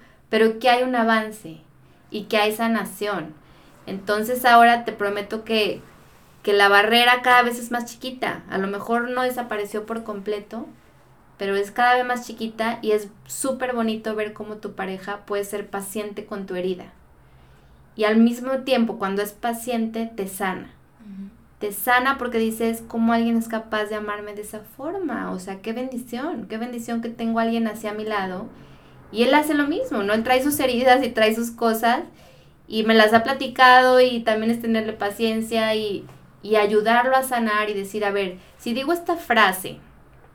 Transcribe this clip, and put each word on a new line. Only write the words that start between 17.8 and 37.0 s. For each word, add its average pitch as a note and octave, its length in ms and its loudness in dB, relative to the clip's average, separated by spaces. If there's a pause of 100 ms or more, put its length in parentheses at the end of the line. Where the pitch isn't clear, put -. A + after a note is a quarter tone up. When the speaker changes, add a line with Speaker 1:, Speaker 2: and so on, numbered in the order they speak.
Speaker 1:
Y G#3+ 80 0
al G#3+ 120 2
mismo A#3+ 340 4 (100)
tiempo, A#3 380 0
cuando G3 240 -2
es G3+ 100 -6
paciente, A3+ 840 -6
te G3 120 -6
sana. F#3 420 -6 (300)
Speaker 2:
Ujú. G3 300 -16 (280)
Speaker 1:
Te G#3 140 -6
sana B3+ 460 0
porque A#3 200 -4
dices, A3+ 480 -2
"¿Cómo A3+ 260 0
alguien A#3 240 2
es A3+ 120 -2
capaz A3 380 -4
de G#3+ 100 -6
amarme G#3 380 -8
de G#3 80 -12
esa G#3+ 180 -14
forma?". C4 720 -8
O F#3+ 60 -6
sea, G3 220 -12
qué A3+ 120 -8
bendición, B3+ 760 -8
qué A3 80 -8
bendición A#3 460 -6
que A#3 80 -8
tengo A3+ 280 -4
a A3+ 40 2
alguien A3+ 240 0
así G#3+ 200 -8
a G#3 60 -6
mi G#3+ 120 -8
lado. G3+ 420 -4 (680)
Y A3 120 2
él C4+ 100 4
hace D4+ 200 2
lo D4 120 2
mismo, D#4 360 -2
¿no? G3+ 120 0
Él A3+ 80 0
trae B3+ 200 2
sus D4 180 0
heridas B3+ 440 4
y A3+ 60 -2
trae A3 240 2
sus A#3 160 -4
cosas A#3 540 0 (640)
y A3 160 -2
me A3 100 4
las G#3+ 180 6
ha A3+ 120 6
platicado B3+ 760 6
y B3 200 4
también A3 320 0
es A#3 100 -4
tenerle A3 300 -2
paciencia A3 840 -2
y, G#3 320 -4 (360)
y G#3 140 0
ayudarlo A3 600 4